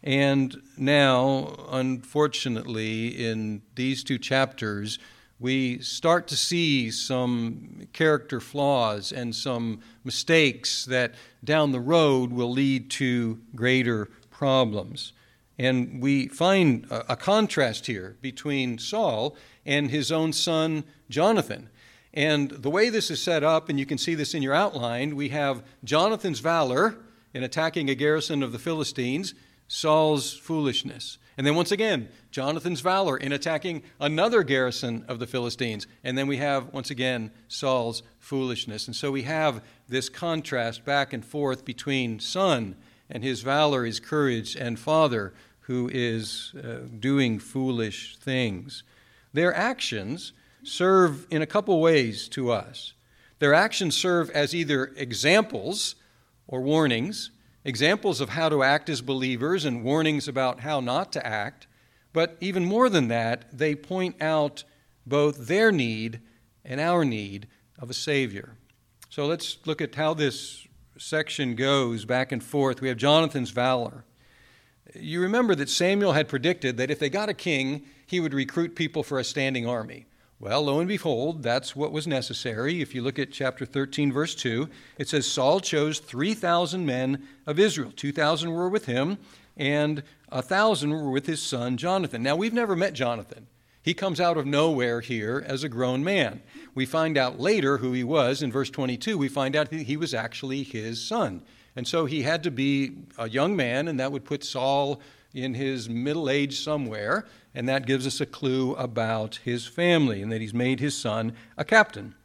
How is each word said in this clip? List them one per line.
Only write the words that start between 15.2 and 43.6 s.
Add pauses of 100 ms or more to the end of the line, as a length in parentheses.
And
we
find
a,
a
contrast
here
between
Saul (300)
and
his
own
son, (260)
Jonathan. (460)
And
the
way
this
is
set
up,
and
you
can
see
this
in
your
outline,
we
have (180)
Jonathan's
valor (380)
in
attacking
a
garrison
of
the
Philistines, (320)
Saul's
foolishness. (180)
And
then
once
again, (200)
Jonathan's
valor
in
attacking (160)
another
garrison
of
the
Philistines. (160)
And
then
we
have,
once
again, (160)
Saul's (160)
foolishness.
And
so
we
have (240)
this
contrast
back
and
forth
between
son (340)
and
his
valor,